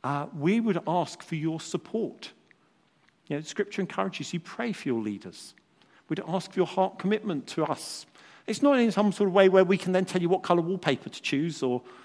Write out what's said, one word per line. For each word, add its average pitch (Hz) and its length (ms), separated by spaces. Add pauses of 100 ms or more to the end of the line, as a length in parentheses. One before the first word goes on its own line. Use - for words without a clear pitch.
uh, 143 300
we 180 260
would 202 260
ask 170 360
for - 120
your 160 260
support. - 720 (920)
You 147 100
know, 156 60
Scripture 202 380
encourages 190 540
you 170 60
pray - 320
for - 160
your 117 120
leaders. 101 540 (560)
We'd 160 180
ask 175 240
for - 60
your 180 80
heart 190 320
commitment 202 500
to 160 160
us. - 400 (420)
It's 220 140
not 277 180
in 233 140
some 202 200
sort 202 160
of 180 60
way 196 140
where 190 160
we 185 140
can 190 140
then 185 120
tell 180 160
you 170 80
what 185 140
colour 175 180
wallpaper 160 480
to - 140
choose 151 400
or 123 200 (220)